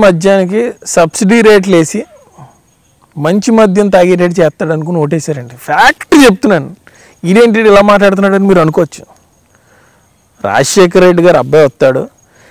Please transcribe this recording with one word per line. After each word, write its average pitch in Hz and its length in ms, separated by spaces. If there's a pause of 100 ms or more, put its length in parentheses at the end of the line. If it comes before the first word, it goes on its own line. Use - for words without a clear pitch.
మద్యానికి 190 560 (340)
సబ్సిడీ 185 420 (100)
రేట్లు 196 300
వేసి 165 220 (1300)
మంచి 202 320
మద్యం 208 360
తాగేటట్టు 180 460
చేస్తాడు 160 360
అనుకుని 165 260
ఓటేశారండి. 143 520 (140)
Fact 214 460 (100)
చెప్తున్నాను. 185 440 (640)
ఇదేంటి 226 300 (120)
ఇలా 202 180
మాట్లాడుతున్నాడని 196 600
మీరు 180 140
అనుకోవచ్చు. 160 380 (1400)
రాజశేఖర 175 600
రెడ్డి 175 180
గారు 165 160
అబ్బాయి 147 260
వస్తాడు, 131 340 (480)